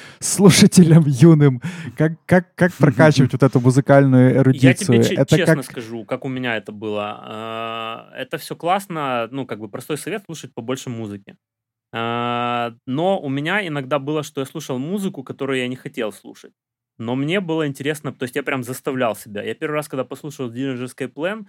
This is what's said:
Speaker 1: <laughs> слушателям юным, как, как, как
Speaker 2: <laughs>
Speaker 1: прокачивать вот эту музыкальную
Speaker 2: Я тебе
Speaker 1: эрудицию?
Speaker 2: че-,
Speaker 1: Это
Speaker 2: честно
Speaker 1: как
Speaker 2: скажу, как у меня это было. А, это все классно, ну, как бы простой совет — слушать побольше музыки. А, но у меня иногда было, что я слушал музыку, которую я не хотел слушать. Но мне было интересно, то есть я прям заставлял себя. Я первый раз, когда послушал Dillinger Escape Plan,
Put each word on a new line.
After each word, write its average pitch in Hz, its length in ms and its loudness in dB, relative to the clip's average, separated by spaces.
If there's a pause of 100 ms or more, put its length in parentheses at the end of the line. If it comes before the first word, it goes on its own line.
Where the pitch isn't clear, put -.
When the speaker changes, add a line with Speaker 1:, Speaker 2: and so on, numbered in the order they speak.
Speaker 1:
<laughs> - 160 -20
слушателям 170 840 6
юным, 143 560 6 (360)
как, 160 160 0 (120)
как, 180 300 2
как 175 180 2
Speaker 2:
<laughs> - 0 -
Speaker 1:
прокачивать 143 600 4
вот 139 100 0
эту 135 160 4
музыкальную 127 720 6 (160)
Speaker 2:
Я 127 240 4
тебе - 140 -6
Speaker 1:
эрудицию? 117 120 4
Speaker 2:
че-, 117 160 2
Speaker 1:
Это 139 200 2
Speaker 2:
честно 160 260 4
Speaker 1:
как - 40 -10
Speaker 2:
скажу, 113 400 -12
как 127 200 -8
у 135 40 -8
меня 127 280 -4
это 107 140 -12
было. 104 520 -8
А, 113 920 -10
это 131 220 -10
все - 180 -12
классно, 160 760 -4
ну, 135 140 -8
как 107 140 -12
бы 107 100 -12
простой 143 280 -10
совет — 208 280 -10
слушать 147 280 -16
побольше 123 360 -10
музыки. 104 480 -12 (560)
А, 120 800 -4 (140)
но 170 320 -2
у 143 100 -8
меня 165 380 -4
иногда 143 320 -4
было, 147 240 -6
что 147 180 -10
я 131 60 -6
слушал 143 320 -10
музыку, 190 440 -8
которую 131 360 -6
я 123 100 -4
не 127 80 -8
хотел 113 360 -8
слушать. - 400 -20 (460)
Но 117 160 -6
мне 147 260 -2
было 160 260 -4
интересно, 143 460 -8
то - 120 -12
есть 123 100 -8
я 143 80 -4
прям 135 200 -6
заставлял 127 520 -4
себя. 104 280 -12
Я 107 120 -8
первый 151 200 -8
раз, 151 140 -6
когда 131 160 -6
послушал 135 460 -12
Dillinger 127 340 -8
Escape 127 280 -12
Plan, 196 360 -8